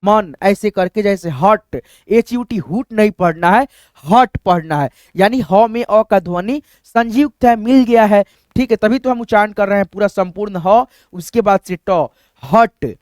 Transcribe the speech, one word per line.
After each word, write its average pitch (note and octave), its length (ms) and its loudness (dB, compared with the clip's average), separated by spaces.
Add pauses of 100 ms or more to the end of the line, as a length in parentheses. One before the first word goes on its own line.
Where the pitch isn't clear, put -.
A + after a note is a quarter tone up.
मन, G3 400 0
ऐसे G3+ 280 0
करके, F#3+ 320 -4
जैसे G3 300 -4
हट, E3+ 480 -2 (280)
एच A3+ 240 0
यू B3 100 -4
टी, A#3 140 -8
हुट F#3+ 360 -6
नहीं G#3+ 180 2
पढ़ना E3+ 400 -2
है, B3 160 2 (380)
हट A3 320 2
पढ़ना D#3+ 440 -2
है, C3+ 100 -2 (260)
यानी G#3+ 240 0 (100)
ह G3+ 160 4
में A3+ 180 -4
अ G#3+ 180 2
का A3 180 0
ध्वनि F3+ 400 -6 (240)
संयुक्त A#3 600 -2
है, A#3+ 120 6
मिल B3 280 2
गया A3+ 200 4
है, G3+ 180 4 (340)
ठीक B3+ 140 -2
है, A3 60 2
तभी G#3+ 220 0
तो B3+ 120 -4
हम A#3+ 100 -2
उच्चारण G#3+ 320 0
कर G3+ 160 -2
रहे G3+ 100 0
हैं G3 80 0
पूरा G3+ 220 -4
संपूर्ण F#3+ 580 -6
ह, A3 180 4 (280)
उसके F3+ 280 -6
बाद G3 200 2
से F3+ 180 -10 (100)
ट, E3 200 0 (340)
हट। C#3+ 600 0